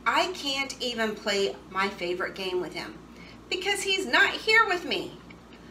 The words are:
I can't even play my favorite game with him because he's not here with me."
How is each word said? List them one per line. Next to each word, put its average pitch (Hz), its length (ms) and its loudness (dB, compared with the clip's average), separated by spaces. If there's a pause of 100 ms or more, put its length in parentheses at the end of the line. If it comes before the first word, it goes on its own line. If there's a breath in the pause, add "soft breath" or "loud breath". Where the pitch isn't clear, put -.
I 311 220 4
can't 277 520 -4
even 226 360 0
play 202 400 2 (140)
my 190 180 2
favorite 180 480 -2
game 185 240 -2
with 156 140 -4
him 110 240 -8 (500 loud breath)
because 381 340 0
he's 381 240 0
not 330 240 6
here 440 360 6
with 359 180 0
me." 196 340 -4 (520 loud breath)